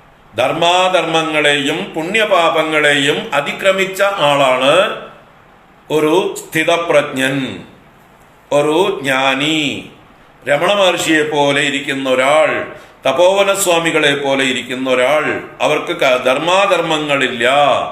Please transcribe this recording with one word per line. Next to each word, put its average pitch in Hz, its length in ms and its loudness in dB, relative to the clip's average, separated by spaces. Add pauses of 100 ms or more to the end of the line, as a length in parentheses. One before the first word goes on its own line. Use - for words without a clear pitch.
(380)
ധർമാധർമ്മങ്ങളെയും 160 1600 0
പുണ്യപാപങ്ങളെയും 156 1400 0
അതിക്രമിച്ച 190 680 -2
ആളാണ് 143 1000 2 (920)
ഒരു 156 460 0
സ്ഥിതപ്രജ്ഞൻ, 139 1300 -2 (880)
ഒരു 156 500 0
ജ്ഞാനി, 135 880 -2 (600)
രമണ 160 240 0
മഹർഷിയെ 170 500 2
പോലെ 143 380 0
ഇരിക്കുന്ന 139 480 -4
ഒരാൾ, 131 640 2 (380)
തപോവനസ്വാമികളെ 165 1080 2
പോലെ 135 280 -2
ഇരിക്കുന്ന 127 460 -4
ഒരാൾ. 127 520 0 (200)
അവർക്ക് 147 360 -2
ക-, 127 260 2
ധർമാധർമ്മങ്ങളില്ല. 151 1200 0 (440)